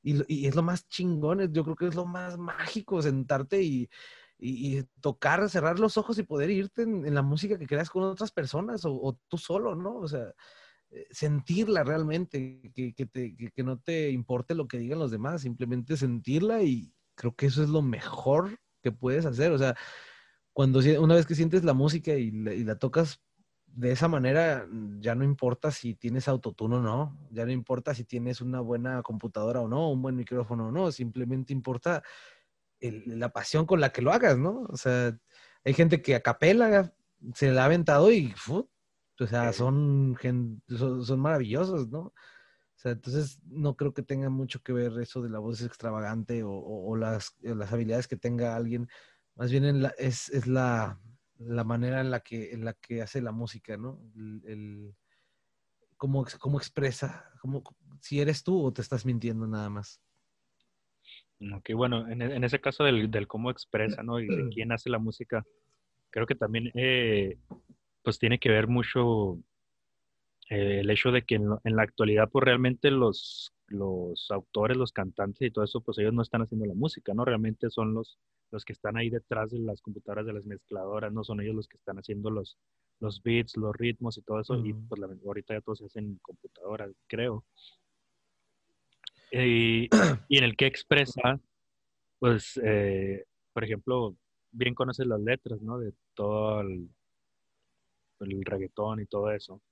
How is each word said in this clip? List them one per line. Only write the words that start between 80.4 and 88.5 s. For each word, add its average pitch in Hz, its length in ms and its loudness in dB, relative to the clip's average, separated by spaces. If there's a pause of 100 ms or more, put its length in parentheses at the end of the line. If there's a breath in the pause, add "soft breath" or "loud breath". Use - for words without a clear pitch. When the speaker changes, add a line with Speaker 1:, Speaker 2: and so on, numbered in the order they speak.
Speaker 2:
mezcladoras, 104 640 -8
no 110 120 -6
son 104 160 -6
ellos 107 160 -4
los 107 120 -8
que - 100 -20
están 98 200 -12
haciendo 104 320 -6
los, 104 280 -6 (420)
los 104 220 -6
beats, 117 340 0
los 107 200 -4
ritmos 117 420 -4
y - 40 -20
todo 107 180 -4
eso, 123 220 -4
y 107 100 -4
Speaker 1:
Ujú. 110 160 -10
Speaker 2:
pues 107 120 -8
la, 95 80 -10 (180)
ahorita 101 280 -8
ya 107 60 -6
todo 110 160 -8
se 104 100 -18
hace 104 140 -14
en 104 220 -8
computadora, 101 640 -14 (200)
creo. 113 360 -4 (1900 loud breath)